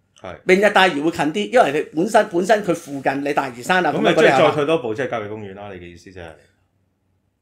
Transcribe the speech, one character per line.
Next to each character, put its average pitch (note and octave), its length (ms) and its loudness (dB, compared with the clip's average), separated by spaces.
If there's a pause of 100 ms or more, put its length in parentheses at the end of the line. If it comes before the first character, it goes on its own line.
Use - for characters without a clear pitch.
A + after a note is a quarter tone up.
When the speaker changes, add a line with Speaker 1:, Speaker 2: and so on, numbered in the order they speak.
(200)
Speaker 1:
係。 F2+ 240 -14
Speaker 2:
明 F#3+ 160 4
日 G3+ 100 4
大 F#3+ 180 4
嶼 C#3+ 140 -4
會 E3 80 0
近 E3 220 -4
啲， G#3 200 -6
因 A#3+ 80 6
為 D3+ 120 4
你 D3 240 -4
本 F#3 120 -2
身， G#3 240 2
本 F3+ 140 -2
身 G#3+ 180 2
佢 E3+ 100 0
附 C#3+ 260 -12
近 C#3 220 -2
你 C#3+ 120 -2
大 C#3 160 -2
嶼 A#2+ 120 -16
山 F3+ 220 0
啊， D3 80 0
Speaker 1:
咁 D#3 60 -2
你 G#3 160 2
即 D#3+ 80 2
係 C#3 160 6
再 D#3 120 6
退 D3 140 0
多 D#3+ 140 0
步， A2+ 160 -4
Speaker 2:
噉 - 20 -12
樣 - 0 -
嗰 C#3 60 -4
啲 - 0 -
係 - 0 -
嘛？ - 0 -
Speaker 1:
即 - 0 -
係 B2 80 -4
郊 A2+ 120 -6
野 G#2 60 -10
公 G#2+ 160 -12
園 F#2+ 100 -14
啦， G2+ 180 -16
你 F#2 60 -14
嘅 F2 80 -18
意 F2 100 -18
思 F#2+ 140 -20
即 F#2 80 -18
係？ F2 60 -14 (1160)